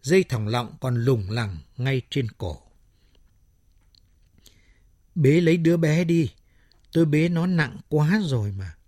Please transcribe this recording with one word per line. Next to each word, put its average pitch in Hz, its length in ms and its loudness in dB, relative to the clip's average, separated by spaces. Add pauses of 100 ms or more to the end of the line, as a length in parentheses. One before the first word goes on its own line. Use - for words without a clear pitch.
Dây 180 220 2
thòng 107 240 -4
lọng 117 320 -4
còn 120 260 -2
lủng 113 240 0
lẳng 107 280 -6 (200)
ngay 127 320 -2
trên 131 180 -4 (100)
cổ. 85 240 -8 (2500)
"Bế 156 260 4
lấy 165 160 4
đứa 170 200 2
bé 165 260 2
đi. 165 280 0 (640)
Tôi 165 120 4
bế 156 240 2
nó 170 160 -2
nặng 170 320 -2 (120)
quá 156 340 2
rồi 117 280 -2
mà." 95 240 -10 (120)